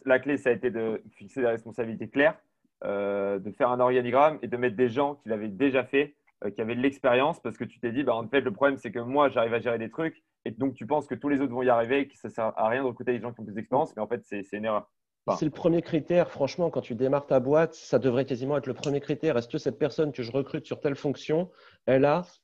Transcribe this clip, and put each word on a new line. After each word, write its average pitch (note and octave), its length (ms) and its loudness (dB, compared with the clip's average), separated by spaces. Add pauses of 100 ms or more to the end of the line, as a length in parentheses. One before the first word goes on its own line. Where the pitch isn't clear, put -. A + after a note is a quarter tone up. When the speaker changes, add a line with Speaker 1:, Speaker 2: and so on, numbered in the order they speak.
Speaker 1:
la C3 160 4
clé, C#3 160 -2
ça C3 140 0
a - 20 4
été A#2+ 180 0
de A2 320 -4 (140)
fixer G#2+ 240 -10
des A#2+ 80 2
responsabilités A2+ 600 -6
claires, D3 300 2 (460)
euh, G2+ 560 -2
de G2+ 100 -10
faire B2 220 0
un B2 80 0
organigramme B2+ 600 4
et A#2 40 -8
de A2+ 100 0
mettre A#2+ 200 2
des B2 120 4
gens C#3+ 280 0
qui - 140 -12
l'avaient A2 180 -2
déjà B2+ 340 2
fait, C#3 320 0 (300)
euh, G#2 60 -2
qui G2+ 100 -10
avaient A2+ 160 -2
de A#2+ 40 -2
l'expérience, C3+ 600 2
parce A2+ 160 -8
que B2+ 80 -8
tu - 160 -14
t'es A#2+ 100 -4
dit, C3+ 140 -2
bah, A#2+ 100 2
en A2+ 140 -4
fait, C3+ 140 2
le B2 100 -2
problème, C#3 240 2
c'est - 160 -10
que A#2+ 80 -6
moi, C3 300 2
j'arrive A#2 240 0
à A#2+ 40 2
gérer A#2 200 -2
des A2+ 120 -4
trucs, D#3+ 320 -6 (220)
et A2+ 80 -4
donc B2+ 220 -2
tu A#2 120 -12
penses D3 220 -2
que - 80 -4
tous C#3+ 120 -4
les C#3+ 120 2
autres C3 140 -2
vont B2+ 100 -2
y B2 60 4
arriver, A#2+ 320 4
et C#3 60 -6
que - 80 -20
ça A2 140 -12
sert A2 260 -2
à A2 120 2
rien B2+ 140 0
de C3+ 40 -2
recruter B2 280 -2
des A2+ 60 -4
gens A2+ 120 -8
qui - 80 -18
ont A2 40 -12
plus G2 100 -12
d'expérience, B2+ 420 -2
mais G#2+ 60 -4
en G#2 40 -4
fait, A#2 160 -6
c'est, G2+ 220 -8
c'est G2+ 140 -10
une G#2+ 80 -4
erreur. G#2+ 220 -2 (380)
Enfin, G2 120 0
Speaker 2:
C'est E3 60 -2
le D3+ 60 0
premier E3+ 320 0
critère, E3+ 480 0
franchement, D#3 400 -2
quand B2+ 120 -4
tu - 120 -8
démarres C3 320 0
ta C3+ 140 4
boîte, D#3 340 2
ça - 240 -4
devrait B2+ 280 2
quasiment C3+ 320 -2
être C3 100 -6
le B2 60 -4
premier C#3+ 260 -2
critère. D3 360 -2
Est-ce A#2 120 -2
que D#3+ 100 -6
cette C3+ 180 -4
personne D3 360 0
que B2+ 100 -6
je A2+ 80 -6
recrute C#3 360 -4
sur B2 120 -6
telle C#3+ 160 -2
fonction, D#3 560 -2 (360)
elle C3+ 180 6
a D#3+ 200 2 (200)